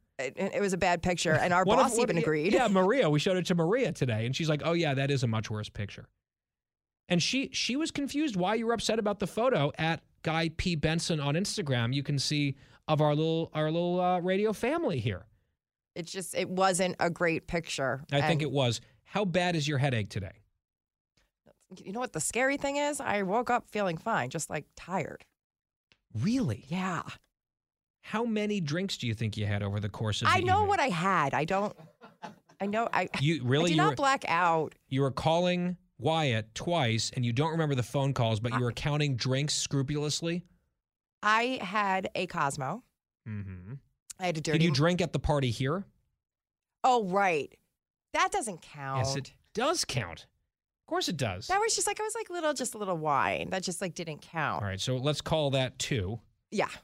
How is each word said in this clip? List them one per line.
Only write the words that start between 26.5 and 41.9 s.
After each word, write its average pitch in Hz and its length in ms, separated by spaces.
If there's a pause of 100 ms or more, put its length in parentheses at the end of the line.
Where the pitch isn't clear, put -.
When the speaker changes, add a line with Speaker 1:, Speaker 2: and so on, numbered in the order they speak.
Speaker 1:
Yeah. 180 360 (960)
Speaker 2:
How 220 220
many 208 380
drinks 170 360
do - 100
you 113 60
think 107 220
you 107 100
had 101 180
over 101 160
the 101 100
course 107 320
of - 80
the 339 40
Speaker 1:
I 381 60
know 359 160
Speaker 2:
evening? 415 140
Speaker 1:
what 392 100
I 277 100
had. 170 440
I 135 100
don't, 190 320 (840)
I 196 40
know, 214 280
I, 190 160 (100)
Speaker 2:
You, 147 240
really? 139 220
Speaker 1:
I - 20
did 170 80
Speaker 2:
You - 60
Speaker 1:
not - 100
Speaker 2:
were, 127 40
Speaker 1:
black 269 340
out. 165 460 (120)
Speaker 2:
you 135 140
were 135 100
calling 180 640 (240)
Wyatt 135 560
twice, 120 600
and 123 100
you 120 80
don't 151 180
remember 156 240
the 123 80
phone 139 300
calls, 113 260
but 113 140
you 117 60
Speaker 1:
I - 20
Speaker 2:
were 120 100
counting 147 460
drinks 131 380
scrupulously? 147 880 (760)
Speaker 1:
I 233 400
had 190 540